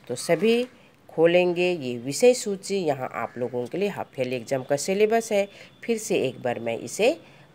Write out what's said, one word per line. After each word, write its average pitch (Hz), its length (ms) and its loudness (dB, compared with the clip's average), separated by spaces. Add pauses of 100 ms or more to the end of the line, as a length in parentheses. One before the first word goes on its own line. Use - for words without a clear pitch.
तो 123 80 -6
सभी 226 520 2 (420)
खोलेंगे 175 640 4
ये 127 260 -4
विषय 139 360 4
सूची, 196 440 -4
यहाँ 139 360 -2
आप 113 240 -6
लोगों 123 300 -4
के 156 100 -8
लिए 196 120 -2
हाफ - 300 -8
ईयरली 127 160 -2
एग्जाम 127 280 -4
का 143 120 0
सिलेबस 208 560 0
है। 202 160 2 (360)
फिर 226 140 -2
से 208 180 -2
एक 123 260 0
बार 120 180 -2
मैं 117 180 -4
इसे 254 440 0 (340)